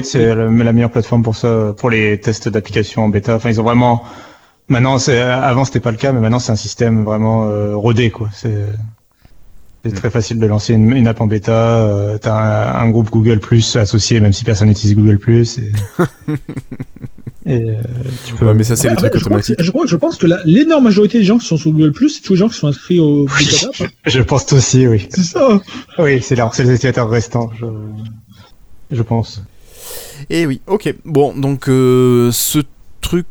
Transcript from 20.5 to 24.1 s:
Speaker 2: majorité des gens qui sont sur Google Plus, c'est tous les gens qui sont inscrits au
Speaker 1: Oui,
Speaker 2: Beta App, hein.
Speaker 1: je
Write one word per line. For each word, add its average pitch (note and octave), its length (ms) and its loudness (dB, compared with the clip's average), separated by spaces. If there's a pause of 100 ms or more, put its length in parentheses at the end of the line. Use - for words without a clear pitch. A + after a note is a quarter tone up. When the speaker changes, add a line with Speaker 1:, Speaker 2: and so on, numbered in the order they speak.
Speaker 2:
majorité G#3 340 4
des G#3+ 60 4
gens G#3+ 140 4
qui - 80 -4
sont E3 100 -2
sur D#3 140 -2
Google D#3 220 2
Plus, C4+ 180 0
c'est - 120 -10
tous - 100 -2
les F3+ 80 4
gens A3 80 2
qui - 100 -6
sont D#3 80 -2
inscrits D#3+ 320 -2
au D3 240 2 (160)
Speaker 1:
Oui, D3 80 2
Speaker 2:
Beta D3+ 220 -2
App, C4+ 140 -10
hein. - 40 -4 (180)
Speaker 1:
je C3 160 2